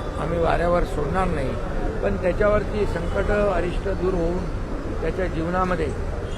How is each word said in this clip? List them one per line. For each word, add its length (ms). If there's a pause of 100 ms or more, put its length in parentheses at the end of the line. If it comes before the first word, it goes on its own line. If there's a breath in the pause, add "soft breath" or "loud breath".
(200)
आम्ही 200
वाऱ्यावर 440
सोडणार 440
नाही, 220 (540)
पण 120
त्याच्यावरची 680
संकटं, 680
अरिष्ट 360
दूर 260
होऊन 240 (640)
त्याच्या 240
जीवनामध्ये 600 (500)